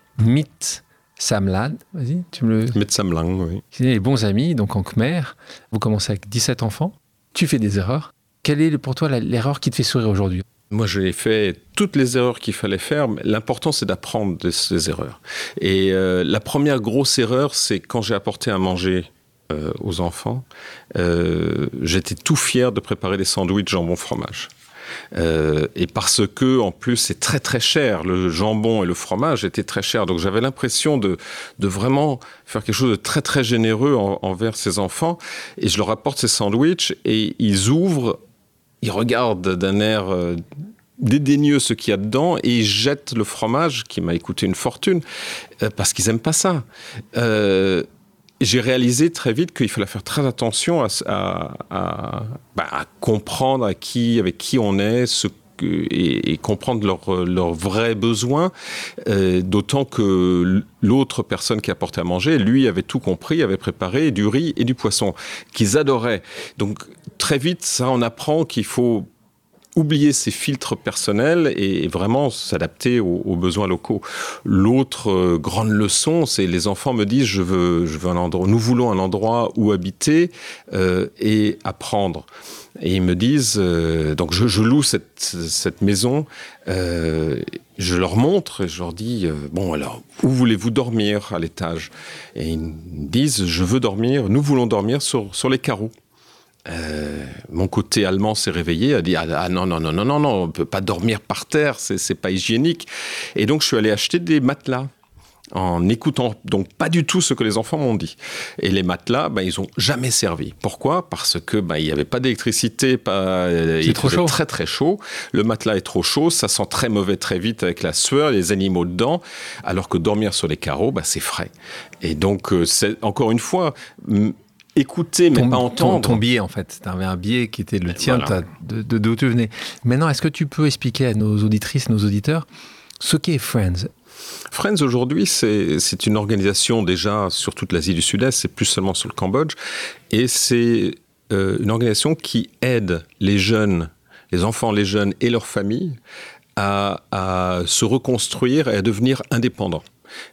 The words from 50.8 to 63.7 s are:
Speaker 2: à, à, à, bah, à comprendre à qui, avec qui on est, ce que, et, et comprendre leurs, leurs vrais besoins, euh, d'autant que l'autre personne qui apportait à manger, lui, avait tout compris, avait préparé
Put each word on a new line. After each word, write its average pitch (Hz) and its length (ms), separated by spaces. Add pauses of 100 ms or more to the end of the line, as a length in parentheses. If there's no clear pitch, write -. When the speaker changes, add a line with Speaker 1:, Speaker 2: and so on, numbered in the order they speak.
Speaker 2:
à, - 20 (200)
à, 92 480 (160)
à, 90 520 (320)
bah, 76 160
à 71 140 (160)
comprendre 131 640
à 95 100
qui, 117 460
avec 92 180
qui - 220
on 98 180
est, 113 280
ce - 200 (300)
que, - 100
et, 82 680
et - 20
comprendre 107 500
leurs, 92 400
leurs 90 260
vrais 101 440
besoins, 120 560 (560)
euh, 95 340
d'autant 101 420
que 92 800 (200)
l'autre 127 420
personne - 360
qui 101 120
apportait 87 300
à - 20
manger, 95 340
lui, 120 300
avait 92 160
tout - 160
compris, - 420
avait 98 140
préparé 113 560